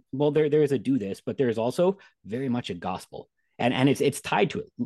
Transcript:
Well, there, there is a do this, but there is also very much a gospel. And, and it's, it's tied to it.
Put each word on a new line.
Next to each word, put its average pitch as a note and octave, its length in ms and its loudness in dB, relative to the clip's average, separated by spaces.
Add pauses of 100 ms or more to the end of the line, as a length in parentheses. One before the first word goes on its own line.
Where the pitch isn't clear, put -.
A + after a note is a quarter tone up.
(100)
Well, D3 220 0
there, D3+ 180 2
there D3+ 140 4
is C#3 80 2
a C3 60 2
do A#2+ 200 0
this, G2 260 -6
but A2+ 140 -6
there C3 100 2
is A2 80 0
also F3 420 0 (260)
very B2 240 -6
much A#2+ 200 -4
a G2+ 60 -8
gospel. F2+ 540 -10 (320)
And, A#2+ 120 0
and C3 160 4
it's, C3+ 120 2
it's - 200 2
tied F3 300 2
to - 80 -6
it. - 140 -10 (140)